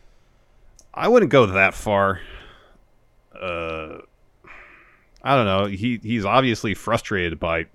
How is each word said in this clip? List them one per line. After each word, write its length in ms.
I 140
wouldn't 220
go 160
that 280
far. 460
Uh, 600
I 140
don't 80
know. 220
He, 360
he's 220
obviously 500
frustrated 640
by 360